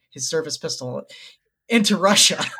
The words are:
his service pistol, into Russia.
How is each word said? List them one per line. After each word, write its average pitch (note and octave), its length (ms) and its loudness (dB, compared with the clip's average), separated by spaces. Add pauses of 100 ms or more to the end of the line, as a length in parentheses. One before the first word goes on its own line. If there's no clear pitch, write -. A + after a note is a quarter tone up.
his - 200 -8
service D#3 280 -4
pistol, B2+ 460 -8 (640)
into G#3 300 2
Russia. F#3+ 440 4 (180)